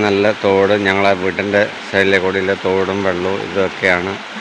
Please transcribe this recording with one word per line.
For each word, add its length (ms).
നല്ല 260
തോട്, 300
ഞങ്ങളെ 240
വീട്ടിൻ്റെ 400
സൈഡിലെ 340
കൂടെയുള്ള 320
തോടും 420
വെള്ളവും 400
ഇതൊക്കെയാണ്. 680